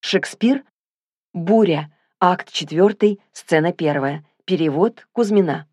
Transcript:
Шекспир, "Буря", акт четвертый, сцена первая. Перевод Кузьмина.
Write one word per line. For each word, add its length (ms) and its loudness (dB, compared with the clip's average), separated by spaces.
Шекспир, 600 -2
"Буря", 580 0
акт 320 0
четвертый, 680 0
сцена 400 0
первая. 500 -4
Перевод 680 -2
Кузьмина. 600 0